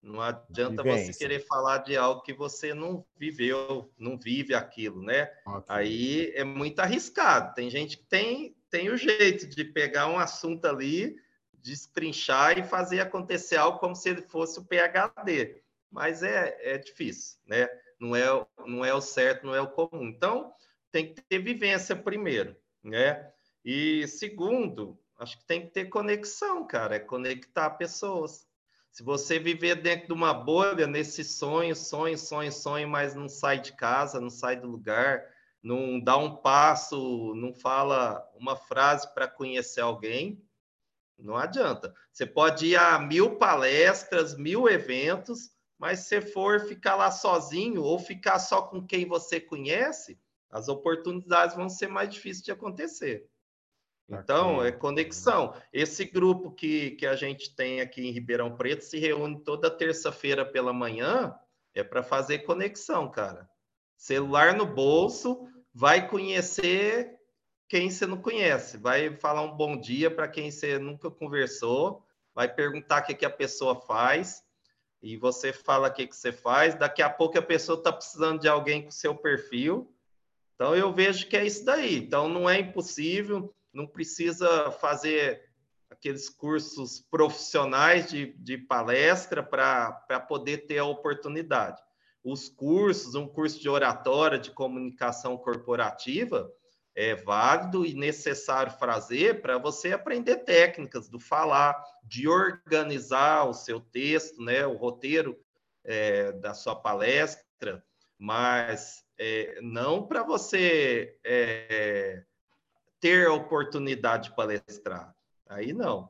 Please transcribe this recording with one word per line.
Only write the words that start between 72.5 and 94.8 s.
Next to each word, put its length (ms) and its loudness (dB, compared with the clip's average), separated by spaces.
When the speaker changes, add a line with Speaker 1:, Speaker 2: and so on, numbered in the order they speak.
Speaker 1:
o 20 -6
que 80 -6
que 120 -4
a 40 2
pessoa 460 -2
faz, 680 0
e 160 -12
você 340 -2
fala 380 2
o 40 -4
que 140 -6
que 80 -20
você 160 -4
faz, 440 2
daqui 260 0
a 80 4
pouco 280 2
a 40 4
pessoa 420 0
tá 80 4
precisando 480 -2
de 80 4
alguém 360 2
com 60 -18
seu 240 -4
perfil. 800 -2
Então, 200 2
eu 160 4
vejo 360 2
que 100 2
é 80 4
isso 180 -4
daí. 340 2
Então, 300 0
não 220 0
é 100 4
impossível, 920 -4
não 140 -8
precisa 840 0
fazer 720 0
aqueles 420 -8
cursos 720 -6
profissionais 1000 4
de, 300 -6
de 180 -8
palestra 840 2
pra, 480 2
pra 280 -6
poder 460 -6
ter 140 -2
a 60 2
oportunidade. 920 -2
Os 260 -8
cursos, 640 2
um 140 -4
curso 340 -4
de 80 -2
oratória, 720 2
de 100 -10
comunicação 880 -4